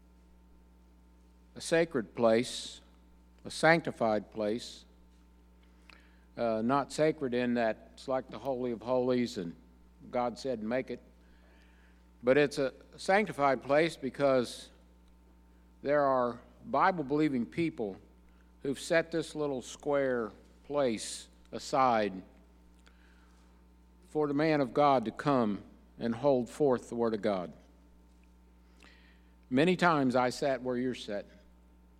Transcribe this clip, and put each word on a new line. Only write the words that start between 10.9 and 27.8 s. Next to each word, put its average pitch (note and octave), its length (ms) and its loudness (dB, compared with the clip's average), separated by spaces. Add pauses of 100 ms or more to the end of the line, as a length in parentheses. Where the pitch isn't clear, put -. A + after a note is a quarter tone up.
it." B2 100 -10 (1200)
But B2+ 140 4
it's D3 220 2
a C3+ 140 -2 (260)
sanctified C#3+ 640 2
place D3+ 340 2
because C3 720 -2 (1120)
there C#3+ 200 2
are B2+ 360 2 (280)
Bible-believing C#3+ 800 0
people B2 500 -4 (640)
who've C#3 160 -4
set E3 320 0
this E3 240 -6
little C#3+ 280 -4
square C3 720 -2 (340)
place C3+ 640 -4 (220)
aside A#2 600 2 (2000)
for D3+ 180 0
the C#3+ 60 -2
man D3+ 260 4
of B2 140 -2
God C3+ 320 4
to A2 40 -4
come A#2 500 0 (400)
and A#2 140 -2
hold B2 340 0
forth B2+ 400 0
the B2+ 60 -10
Word A#2 180 0
of G#2+ 80 -4
God. F#2 320 -2 (2000)